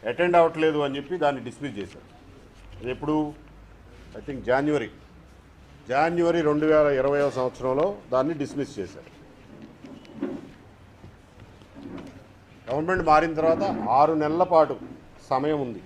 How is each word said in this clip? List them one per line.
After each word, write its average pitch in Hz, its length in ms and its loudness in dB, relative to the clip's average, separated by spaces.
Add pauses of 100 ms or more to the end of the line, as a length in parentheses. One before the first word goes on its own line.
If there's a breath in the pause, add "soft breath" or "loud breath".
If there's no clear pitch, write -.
అటెండ్ 175 280 2
అవ్వట్లేదు 156 420 4
అని 139 180 -2
చెప్పి 143 200 -8
దాన్ని 143 280 0
డిస్మిస్ 120 340 -10
చేశారు. 87 260 -12 (760)
అది 117 120 -10
ఎప్పుడు? 151 420 -2 (840)
I - 20 -16
think 135 200 -10
జనవరి, 131 500 0 (1000)
జనవరి 170 520 2
రెండు 151 260 2
వేల 151 200 6
ఇరవైవ 143 440 2
సంవత్సరంలో 131 680 -2 (160)
దాన్ని 135 220 2
డిస్మిస్ 139 440 -8
చేశారు. - 320 -12 (3500)
గవర్నమెంట్ 170 320 -2
మారిన 160 300 4
తర్వాత 160 280 2 (260)
ఆరు 143 240 4
నెలల 156 300 0
పాటు 160 380 2 (500)
సమయం 143 300 0
ఉంది 123 260 -8